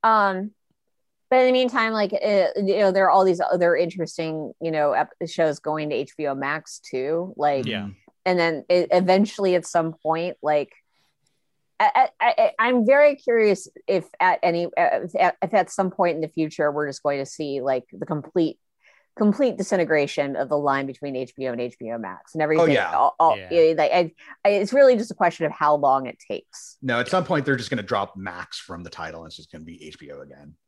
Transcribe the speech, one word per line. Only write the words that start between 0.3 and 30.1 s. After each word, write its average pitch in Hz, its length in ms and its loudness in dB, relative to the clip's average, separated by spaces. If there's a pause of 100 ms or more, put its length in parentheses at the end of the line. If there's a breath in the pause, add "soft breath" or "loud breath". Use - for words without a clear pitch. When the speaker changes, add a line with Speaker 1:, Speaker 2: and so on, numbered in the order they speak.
Speaker 1:
but 254 120 6
in 254 40 4
the 254 60 4
meantime, 247 420 0
like, 208 200 0
uh, 196 420 2
you 190 240 0
know, 202 120 4
there 190 140 2
are 180 60 4
all 190 120 6
these 180 160 2
other 175 360 2
interesting, 160 840 -4
you 165 120 -4
know, 147 220 0
ep-, 131 200 -2 (140)
shows 160 320 -2
going 151 320 -6
to 139 40 -4
H 139 220 -8
B 151 80 -6
O 143 80 -2
Max 139 460 -8
too. 160 580 -6
Like, 139 300 0
Speaker 2:
Yeah. 104 140 -6
Speaker 3:
Mm-hmm. 98 100 -12 (340)
Speaker 1:
and 180 140 0
then 165 300 -2
it, 180 220 2
eventually 185 600 2
at 170 140 -2
some 165 260 -2
point, 160 480 -4
like, 147 320 -2 (1040)
I, 240 300 2 (100)
I, - 180 2
I, 226 200 4
I'm 233 300 2
very 285 300 6
curious 220 500 2 (200)
if 185 220 -2 (100)
at 180 220 2
any, 170 240 0
uh, - 120 -10
if 165 380 -2
at, 185 280 2
if 180 100 -6
at 185 160 2
some 190 220 -4
point 175 240 0
in 160 60 -6
the 156 60 -4
future, 156 440 -2
we're 147 160 -4
just 139 160 -10
going 143 160 -2
to 135 60 -6
see, 139 360 -8
like, 131 320 -2
the - 140 -10
complete, 156 520 -4 (580 soft breath)
complete 214 400 2
disintegration 151 800 -2
of 135 120 -4
the 147 80 0
line 139 280 0
between 135 300 -10
H 127 200 -8
B 131 120 -8
O 127 40 -4
and 120 100 -8
H 120 160 -8
B 110 140 -10
O 117 60 -8
Max 95 380 -14
and 156 60 -2
everything. 156 280 2
Speaker 3:
Oh, - 20 4
yeah. 101 220 0
Speaker 1:
All, 78 260 2
all, 160 180 4
Speaker 2:
Yeah. 92 160 -8
Speaker 1:
you 165 220 4
know, 156 80 2
like, 147 80 2
I, 170 200 0 (340 loud breath)
I, 208 40 4
it's 202 240 0
really 262 240 8
just 226 140 -6
a 185 40 -12
question 170 300 0
of 151 60 -2
how 151 240 2
long 135 300 2
it - 200 -12
takes. - 560 -12
Speaker 3:
No, 123 180 -2
at 120 80 -2
some 185 180 0
point 151 200 -2
they're 135 120 0
just 117 120 -10
gonna 113 140 -4
drop 101 320 -4
Max 90 440 -12
from 87 240 -14
the 85 60 -16
title 82 320 -14
and 82 60 -18
it's 78 80 -20
just - 160 -20
gonna 78 140 -18
be 80 200 -20
H 76 140 -20
B 71 120 -20